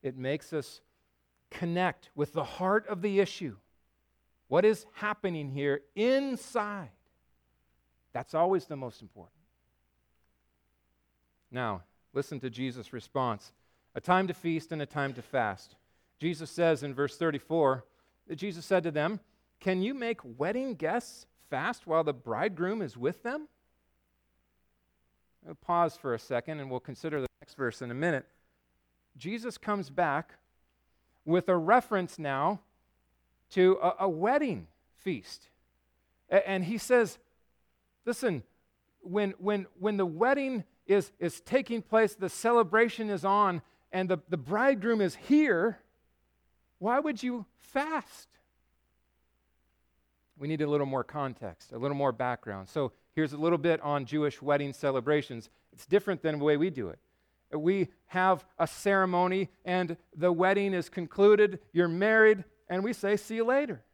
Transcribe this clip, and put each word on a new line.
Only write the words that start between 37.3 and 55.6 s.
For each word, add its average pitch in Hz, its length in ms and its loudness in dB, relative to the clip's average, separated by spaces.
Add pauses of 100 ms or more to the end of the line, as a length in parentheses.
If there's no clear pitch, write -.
"Listen, 226 380 -2 (580)
when, 196 380 -2
when, 196 280 -2 (120)
when 208 180 -2
the 196 80 2
wedding 247 600 0 (220)
is, 196 320 2
is 170 220 -4
taking 233 400 -2
place, 220 340 2
the 185 140 -6
celebration 220 800 2
is 185 160 -4
on, 196 380 2 (280)
and 185 200 -2
the, 180 80 2 (100)
the 175 80 -2
bridegroom 214 640 2
is 185 140 0
here, 233 640 2 (1000)
why 240 220 0
would 302 220 -4
you 247 240 -4 (120)
fast?" - 680 -6 (2000)
We 143 80 -10
need 151 140 -4
a 156 60 0
little 147 200 2
more 135 180 -2
context, 123 680 -10
a 117 60 -10
little 131 180 -4
more 139 160 0
background. 113 560 -6
So 139 240 -4 (220)
here's 156 180 -2
a 147 40 -12
little 165 220 2
bit 160 220 2
on 147 240 -2
Jewish 147 360 -2
wedding 143 320 0
celebrations. 135 800 -2 (220)